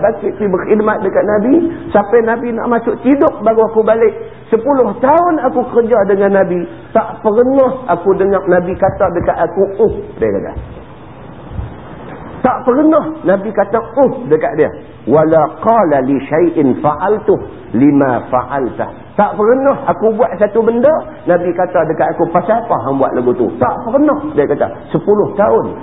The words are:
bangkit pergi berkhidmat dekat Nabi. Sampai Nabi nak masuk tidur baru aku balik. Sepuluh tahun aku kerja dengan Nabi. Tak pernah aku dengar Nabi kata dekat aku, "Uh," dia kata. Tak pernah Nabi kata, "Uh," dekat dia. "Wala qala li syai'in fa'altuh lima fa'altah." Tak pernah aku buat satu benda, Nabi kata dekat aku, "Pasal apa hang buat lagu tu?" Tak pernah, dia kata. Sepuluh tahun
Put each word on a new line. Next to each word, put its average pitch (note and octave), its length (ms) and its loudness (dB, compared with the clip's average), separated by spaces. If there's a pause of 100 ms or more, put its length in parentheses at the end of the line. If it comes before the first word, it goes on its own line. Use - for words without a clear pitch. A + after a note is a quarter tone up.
bangkit A3 320 -2
pergi G#3 160 -2
berkhidmat G#3+ 480 0
dekat F#3+ 240 0
Nabi. G#3 320 2 (400)
Sampai A3 320 2
Nabi A#3 240 -2
nak A3+ 160 -4
masuk A#3 400 -2
tidur C#4+ 240 4 (160)
baru A3 240 2
aku A3 160 0
balik. A3+ 240 2 (400)
Sepuluh A#3 480 2
tahun D#4 480 2
aku B3 160 -2 (160)
kerja A#3 160 2 (160)
dengan G3 320 2
Nabi. F3 160 -2 (320)
Tak - 320 -2
pernah B3 640 2
aku F3 320 2
dengar F#3+ 320 0
Nabi F3+ 240 0
kata F#3+ 400 0
dekat E3+ 220 -2 (100)
aku, F#3+ 160 -2 (160)
"Uh," A3 160 2 (240)
dia A2+ 80 0
kata. G2 260 -4 (1900)
Tak B3+ 240 0
pernah D4 560 2
Nabi G3 320 0
kata, G3 240 0 (160)
"Uh," B3 320 0
dekat D#3 320 0
dia. C3 120 2 (360)
"Wala D#3 560 2
qala F#3 400 2
li C3+ 240 0
syai'in D#3+ 560 2
fa'altuh F#3+ 560 0 (400)
lima C#3 480 4
fa'altah." B2 640 -4 (220)
Tak G3 240 0
pernah B3+ 400 2 (100)
aku G#3 300 0
buat G#3 240 0
satu G#3 240 0
benda, A#3+ 260 4 (380)
Nabi F3 240 2
kata F3 320 0
dekat D#3 320 -2
aku, E3+ 160 0
"Pasal A3 320 0
apa E3 180 -2
hang C#3 140 -2
buat C3 160 0
lagu B2 240 0
tu?" A#2+ 100 0 (140)
Tak - 240 0
pernah, C#4 340 2 (140)
dia C#3+ 160 2
kata. B2+ 180 0 (220)
Sepuluh G3+ 480 0
tahun G#3 300 2 (160)